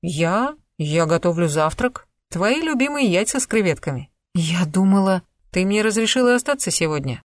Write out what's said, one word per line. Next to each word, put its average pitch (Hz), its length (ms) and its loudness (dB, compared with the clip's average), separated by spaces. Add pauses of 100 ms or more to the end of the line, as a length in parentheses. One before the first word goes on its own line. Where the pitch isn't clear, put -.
"Я? 175 520 -2 (240)
Я 156 280 0
готовлю 170 420 0
завтрак. 160 580 -2 (240)
Твои 214 300 0
любимые 285 480 0
яйца 196 320 0
с - 80 -4
креветками". 151 600 -2 (280)
"Я 170 280 0
думала, 190 600 2 (260)
ты 180 140 0
мне 208 180 0
разрешила 226 540 2
остаться 269 340 -2
сегодня". 147 500 -4 (120)